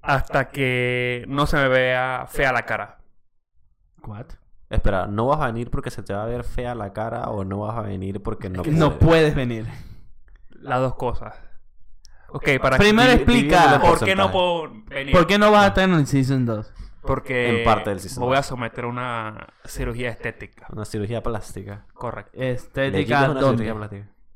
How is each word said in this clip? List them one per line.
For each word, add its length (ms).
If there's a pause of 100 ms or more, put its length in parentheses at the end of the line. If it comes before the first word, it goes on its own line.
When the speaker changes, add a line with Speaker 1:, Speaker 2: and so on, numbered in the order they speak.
Speaker 1:
Hasta 500
que 760
no 180
se 100
me 120
vea 600
fea 240
la 120
cara. 340 (1080)
Speaker 2:
What? 200 (440)
Speaker 3:
Espera, 380
¿no 180
vas 140
a 60
venir 240
porque 200
se 140
te 100
va 80
a 40
ver 180
fea 320
la 160
cara 360
o 160
no 140
vas 180
a 60
venir 400
porque 260
no 140
Speaker 2:
Que 80
no 200
Speaker 3:
puedes? 180
Speaker 2:
puedes 260
venir. 320 (840)
Speaker 1:
Las 300
dos 140
cosas. 400 (920)
Ok, 200 (140)
para 160
Speaker 2:
Primero 320
Speaker 3:
Divi-, 60
Speaker 2:
explica 460
Speaker 3:
divídelo 200
por 160
Speaker 1:
¿Por 80
qué 80
no 160
Speaker 3:
porcentaje. 20
Speaker 1:
puedo 520 (160)
venir? 140
Speaker 2:
¿Por 120
qué 120
no 120
vas 140
a 20
estar 180
en 100
el 120
season 400
dos. 260 (300)
Speaker 1:
Porque 560
Speaker 3:
En 60
parte 260
del 100
season 220
Speaker 1:
me 60
voy 80
a 20
Speaker 3:
dos. 80
Speaker 1:
someter 380
a 40
una 600 (180)
cirugía 440
estética. 640
Speaker 3:
Una 120
cirugía 400
plástica. 680
Speaker 1:
Correcto. 460
Speaker 3:
¿Le 140
Speaker 2:
¿Estética 520
Speaker 3:
quitas 260
una 100
Speaker 2:
dónde? 240
Speaker 3:
cirugía 100
plástica? 400 (220)